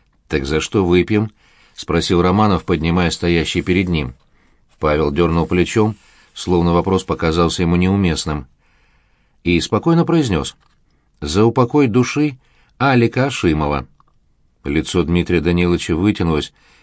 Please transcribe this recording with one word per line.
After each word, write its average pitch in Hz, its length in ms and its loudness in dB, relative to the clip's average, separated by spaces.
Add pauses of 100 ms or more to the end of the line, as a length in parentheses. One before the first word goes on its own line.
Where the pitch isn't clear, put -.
(280)
«Так 69 180 -4
за 78 140 -2
что 95 260 0
выпьем?» — 98 460 2 (420)
спросил 85 480 0
Романов, 95 440 2
поднимая 85 460 0
стоящий 85 500 -2
перед 92 260 0
ним. 73 260 -4 (640)
Павел 76 320 0
дёрнул 82 340 0
плечом, 104 500 0 (380)
словно 87 400 0
вопрос 90 320 0
показался 82 560 -2
ему 87 160 2
неуместным, 87 720 0 (960)
и 87 160 2
спокойно 165 420 0
произнёс: 131 540 -2 (640)
«За 82 240 0
упокой 127 420 2
души 127 500 -2 (400)
Алика 127 500 0
Ашимова». 76 600 -2 (800)
Лицо 80 380 -2
Дмитрия 85 380 0
Даниловича 87 540 0
вытянулось, 82 580 -2 (300)